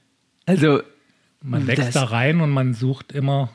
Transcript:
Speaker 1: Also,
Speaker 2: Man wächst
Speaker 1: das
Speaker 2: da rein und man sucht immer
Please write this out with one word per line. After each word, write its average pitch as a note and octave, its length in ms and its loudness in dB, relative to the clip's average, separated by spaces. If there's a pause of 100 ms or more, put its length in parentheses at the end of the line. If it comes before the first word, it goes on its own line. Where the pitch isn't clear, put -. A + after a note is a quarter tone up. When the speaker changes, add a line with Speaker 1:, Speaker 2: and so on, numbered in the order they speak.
(460)
Speaker 1:
Also, D#3 340 4 (640)
Speaker 2:
Man C3 200 -2
wächst B2 220 0
Speaker 1:
das B2 60 -4
Speaker 2:
da C#3 100 0
rein B2 360 0
und D#3 100 0
man C3 220 0
sucht C3 400 -6
immer C#3 420 -2